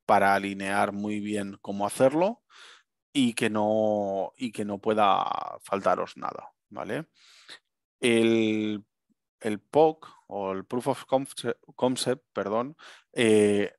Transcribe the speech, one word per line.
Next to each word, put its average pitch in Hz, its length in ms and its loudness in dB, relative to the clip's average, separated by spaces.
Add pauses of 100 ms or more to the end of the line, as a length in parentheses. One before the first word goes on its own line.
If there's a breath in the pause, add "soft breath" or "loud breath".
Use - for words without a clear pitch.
para 98 300 4
alinear 98 560 -2
muy 104 300 -6
bien 101 400 -6
cómo 101 260 -6
hacerlo 151 560 0 (720 loud breath)
y 123 200 2
que 113 160 -2
no, 107 840 0
y 123 160 -8
que 107 140 -8
no 101 140 -6
pueda 104 840 0
faltaros 92 540 -2
nada, - 340 -10 (180)
¿vale? 139 380 -10 (960 loud breath)
El, 110 840 2 (560)
el 104 220 -6
poc 156 480 2 (180)
o 98 240 -6
el 95 140 -6
Proof 123 220 -6
of - 180 -4
Conce-, 131 500 -2 (200)
Concept, 127 580 -2
perdón, 110 420 -4 (380 loud breath)
eh, 104 640 4